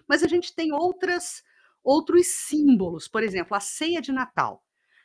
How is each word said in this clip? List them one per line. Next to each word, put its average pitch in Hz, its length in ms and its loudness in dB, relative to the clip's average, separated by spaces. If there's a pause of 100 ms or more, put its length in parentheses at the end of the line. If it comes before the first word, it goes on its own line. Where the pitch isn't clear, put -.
Mas 294 160 2
a 339 40 2
gente 349 280 -2
tem 330 160 -2
outras, 359 720 -4 (400)
outros 311 440 4
símbolos, 208 800 2
por 220 140 -4
exemplo, 190 340 -4
a 202 40 -4
ceia 320 420 -4
de 269 120 -6
Natal. 151 500 -4 (420)